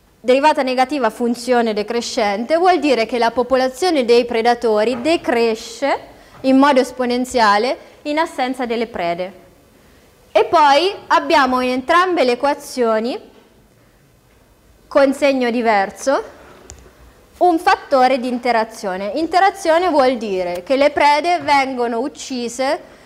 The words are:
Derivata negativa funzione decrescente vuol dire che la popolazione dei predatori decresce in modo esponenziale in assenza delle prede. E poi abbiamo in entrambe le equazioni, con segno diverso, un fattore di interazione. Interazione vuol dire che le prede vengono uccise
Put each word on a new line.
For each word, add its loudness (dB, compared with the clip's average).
Derivata 2
negativa 0
funzione -2
decrescente -2
vuol 4
dire 0
che -4
la 0
popolazione 0
dei 4
predatori 0
decresce -2
in 4
modo 6
esponenziale 0
in -4
assenza -4
delle -4
prede. -6
E 4
poi 4
abbiamo 2
in -2
entrambe 0
le 0
equazioni, -2
con 2
segno 0
diverso, -2
un 4
fattore 2
di -4
interazione. -4
Interazione 0
vuol 2
dire -6
che -2
le 4
prede 2
vengono -2
uccise -6